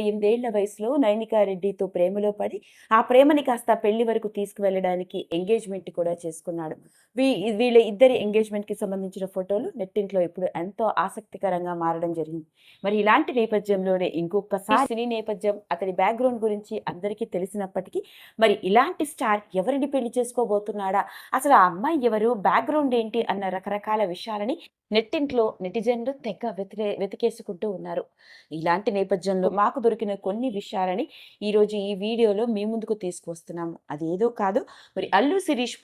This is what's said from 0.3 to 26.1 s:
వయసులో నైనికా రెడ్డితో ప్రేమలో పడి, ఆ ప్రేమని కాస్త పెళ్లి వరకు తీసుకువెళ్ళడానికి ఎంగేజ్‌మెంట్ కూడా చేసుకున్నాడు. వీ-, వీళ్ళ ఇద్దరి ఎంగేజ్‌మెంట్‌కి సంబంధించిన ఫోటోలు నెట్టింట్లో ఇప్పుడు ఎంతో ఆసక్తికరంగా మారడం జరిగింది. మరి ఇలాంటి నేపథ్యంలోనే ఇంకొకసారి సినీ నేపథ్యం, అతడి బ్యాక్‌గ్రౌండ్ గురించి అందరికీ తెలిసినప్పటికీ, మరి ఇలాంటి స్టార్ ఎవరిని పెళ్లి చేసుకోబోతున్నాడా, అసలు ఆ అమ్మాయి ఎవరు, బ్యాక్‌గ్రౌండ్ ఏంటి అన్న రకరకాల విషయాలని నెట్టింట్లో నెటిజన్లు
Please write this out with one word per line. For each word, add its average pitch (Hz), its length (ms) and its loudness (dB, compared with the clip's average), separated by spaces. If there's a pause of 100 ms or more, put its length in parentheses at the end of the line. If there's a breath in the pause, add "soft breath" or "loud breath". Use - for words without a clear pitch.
వయసులో 208 340 -2 (140)
నైనికా 220 360 2 (100)
రెడ్డితో 196 360 -2 (100)
ప్రేమలో 202 440 2
పడి, 208 180 -6 (400 soft breath)
ఆ - 20 6 (100)
ప్రేమని 285 380 8
కాస్త 233 260 2 (100)
పెళ్లి 220 260 2
వరకు 220 280 -2
తీసుకువెళ్ళడానికి 190 840 -2 (180)
ఎంగేజ్‌మెంట్ 190 600 -2
కూడా 170 160 0 (100)
చేసుకున్నాడు. 165 520 -8 (440 soft breath)
వీ-, 233 400 0
వీళ్ళ 240 180 6 (140)
ఇద్దరి 254 320 6
ఎంగేజ్‌మెంట్‌కి 208 580 -2
సంబంధించిన 190 540 -6
ఫోటోలు 202 340 -4 (120)
నెట్టింట్లో 190 480 -2
ఇప్పుడు 180 200 -4 (120)
ఎంతో 208 260 -4 (180)
ఆసక్తికరంగా 180 760 -4
మారడం 165 360 -2
జరిగింది. 160 280 -8 (380 soft breath)
మరి 208 180 0
ఇలాంటి 262 360 4
నేపథ్యంలోనే 202 680 0 (140)
ఇంకొకసారి 202 680 0
సినీ 233 140 -4 (100)
నేపథ్యం, 214 400 -2 (200)
అతడి 185 260 -4
బ్యాక్‌గ్రౌండ్ 233 460 2
గురించి 208 280 -4 (180)
అందరికీ 202 340 -6 (100)
తెలిసినప్పటికీ, 190 640 -6 (420 loud breath)
మరి 214 140 6 (140)
ఇలాంటి 294 420 4
స్టార్ 208 280 0 (200)
ఎవరిని 269 340 0
పెళ్లి 240 240 -2
చేసుకోబోతున్నాడా, 208 840 -2 (360 loud breath)
అసలు 285 220 6
ఆ - 100 10
అమ్మాయి 269 280 -2 (120)
ఎవరు, 214 200 2 (180)
బ్యాక్‌గ్రౌండ్ 254 520 2
ఏంటి 220 200 -2 (120)
అన్న 190 240 -4
రకరకాల 208 460 -2 (120)
విషయాలని 214 420 -4 (380 loud breath)
నెట్టింట్లో 247 480 0 (200)
నెటిజన్లు 233 480 -2 (120)